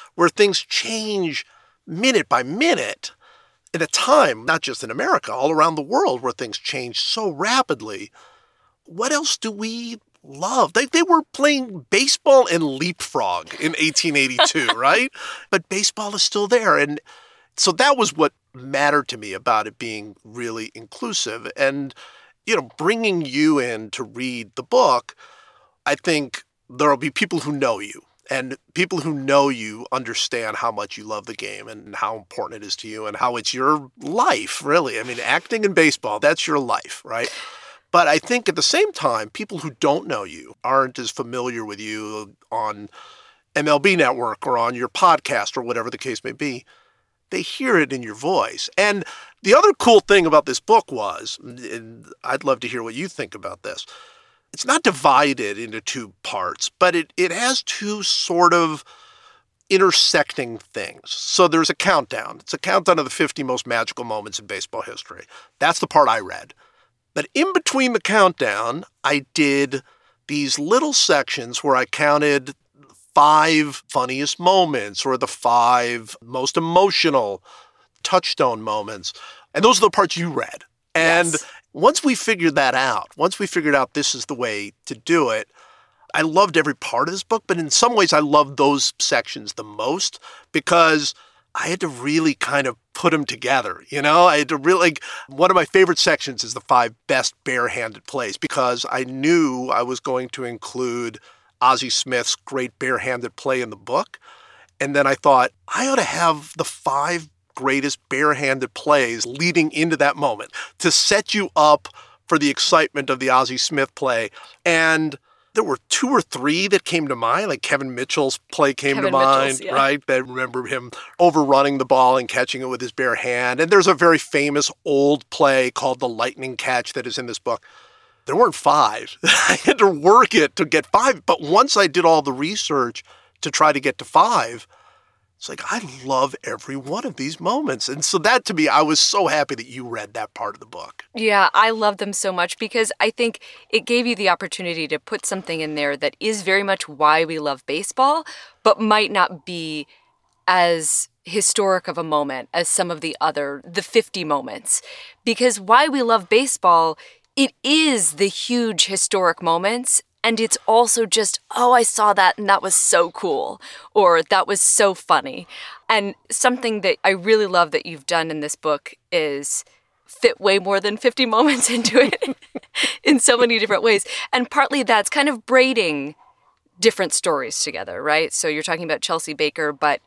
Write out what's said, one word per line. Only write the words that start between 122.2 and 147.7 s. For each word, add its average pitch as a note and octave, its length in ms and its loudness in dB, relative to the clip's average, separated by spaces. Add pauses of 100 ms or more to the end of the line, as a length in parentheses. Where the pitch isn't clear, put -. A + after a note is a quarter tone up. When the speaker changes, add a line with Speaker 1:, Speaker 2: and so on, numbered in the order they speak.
Speaker 1:
catching B2+ 340 -2
it C3 60 -8
with B2 120 -8
his B2 120 -10
bare B2 240 -2
hand. B2 440 -2
And E3 100 0
there's F#3+ 180 6
a F#3+ 60 8
very D#3+ 220 6
famous D3 540 -2 (160)
old C#3+ 440 2
play C3 420 2
called C3 260 -2
The B2+ 100 -2
Lightning B2 480 -6
Catch B2+ 360 -4
that B2+ 140 -8
is A2+ 120 -8
in B2+ 80 -8
this A2+ 140 -10
book. - 260 -6 (600)
There C#3+ 100 -4
weren't G#3+ 180 4
five. A#2+ 640 0
<laughs> - 40 -10
I - 400 2
had - 140 2
to G3+ 100 6
work F#3+ 480 6
it D3+ 180 4
to F#3 100 0
get D3 220 0
five. A3+ 400 2
But F3 140 2
once G3+ 360 4
I G3 120 4
did E3 160 0
all D#3+ 180 6
the C3+ 100 -2
research C#3+ 680 -4 (380)
to D3+ 100 -6
try D3+ 220 4
to C#3 80 -4
get C3 180 -2
to B2+ 60 -14
five, D3 640 2 (680)
it's - 120 -16
like, - 140 -14 (100)
"I A#3 80 -4 (240)
love C3 400 0
every A#2+ 320 -10
one D3+ 300 -8
of F3+ 100 -10
these D3+ 240 -8
moments." F#3 480 -2
And C#3+ 160 -6
so F#3+ 140 0
that, A3 260 2
to - 80 -6
me, D#3 160 0
I C#3+ 140 4
was D3+ 180 2
so G3 260 2
happy C#3+ 280 0
that A#2+ 120 -10
you B2 220 -14
read G#2+ 240 -10
that A2 220 -10
part G#2+ 200 -8
of - 60 -20
the A2+ 60 -20
book. - 380 -16 (100)
Speaker 2:
Yeah, G#3 400 2
I A3 160 6
love G#3+ 260 0
them G3+ 160 -6
so F#3+ 180 -4
much F3 280 -4
because A3 420 -2
I G#3 80 2
think A#3 320 -4 (300)
it A3 160 -2
gave A#3+ 200 2
you A#3+ 80 0
the G3 140 -2
opportunity E3+ 600 -4
to D3+ 100 -4
put - 260 -10
something E3+ 380 -6
in D#3 140 -6
there C#3+ 200 -2
that C#3+ 240 -4
is G#3+ 220 -4
very F#3+ 200 0
much F#3+ 280 -4
why D3+ 340 4
we D#3+ 140 -6
love C#3+ 260 -4
baseball, C4+ 600 0 (380)